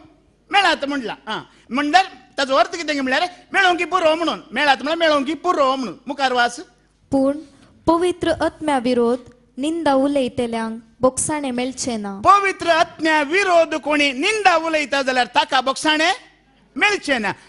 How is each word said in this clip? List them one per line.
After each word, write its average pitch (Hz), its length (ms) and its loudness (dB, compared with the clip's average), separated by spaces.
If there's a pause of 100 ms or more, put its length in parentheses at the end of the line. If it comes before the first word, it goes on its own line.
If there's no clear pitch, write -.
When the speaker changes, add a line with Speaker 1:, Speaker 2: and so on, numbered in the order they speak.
(500)
Speaker 1:
मेळात 330 360 2
म्हणला. 262 300 -6 (120)
हा. 196 160 -6 (260)
म्हणल्यार 294 360 2 (320)
ताचो 269 180 0
अर्थ 349 200 2
कितें 311 180 -4
म्हणल्यार 277 360 0 (240)
मेळोंकी 359 320 2
पुरो 330 300 2
म्हणून. 311 260 -4 (100)
मेळात 277 240 2
म्हणल्यार 302 220 -4
मेळोंकी 302 360 2
पुरो 294 420 0
म्हणून. 233 220 -6 (100)
मुखार 262 260 -2
वाच. 240 260 0 (520)
Speaker 2:
पूण 277 260 2 (480)
पवित्र 339 460 2 (100)
आत्म्या 302 380 -2
विरोध 240 400 0 (380)
निंदा 302 360 -2
उलयतल्यांक 240 840 -2 (200)
बोगसाणें 269 520 -2
मेळचें 247 500 -6
ना. 196 240 -10
Speaker 1:
पवित्र 381 420 4
आत्म्या 320 540 2
विरोध 330 540 2
कोणी 294 360 0
निंदा 370 440 2
उलयता 311 460 0
जाल्यार 254 240 0
ताका 294 360 0
बोगसाणें 311 520 0 (600)
मेळचें 302 460 0
ना. 196 100 -2 (180)